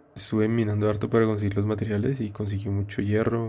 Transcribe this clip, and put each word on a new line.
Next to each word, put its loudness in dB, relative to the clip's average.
estuve 0
minando 2
harto -2
para 4
conseguir 0
los 2
materiales 0
y -4
conseguí -4
mucho -2
hierro, 0